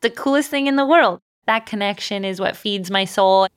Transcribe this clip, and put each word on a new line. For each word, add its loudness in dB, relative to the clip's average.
the 0
coolest -2
thing -2
in 0
the 2
world. 4
That 0
connection -6
is -6
what -4
feeds -6
my 0
soul. 4